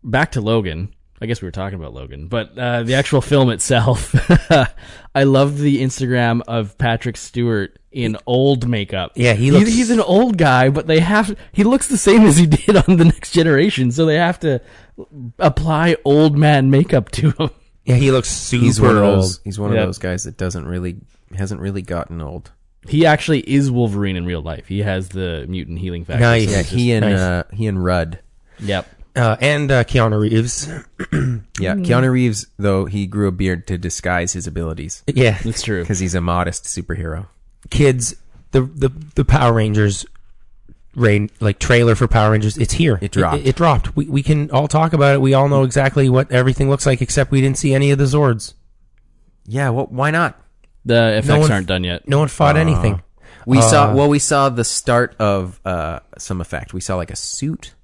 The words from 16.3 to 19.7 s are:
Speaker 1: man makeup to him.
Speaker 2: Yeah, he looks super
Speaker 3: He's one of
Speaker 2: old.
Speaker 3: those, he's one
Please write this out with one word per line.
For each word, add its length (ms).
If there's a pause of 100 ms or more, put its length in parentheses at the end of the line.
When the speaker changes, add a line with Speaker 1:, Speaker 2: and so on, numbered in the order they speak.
Speaker 1:
man 320
makeup 420
to 200
him. 180 (340)
Speaker 2:
Yeah, 120
he 160
looks 160
super 360
Speaker 3:
He's 160
one 160
of 60
Speaker 2:
old. 160
Speaker 3:
those, 260
he's 140
one 120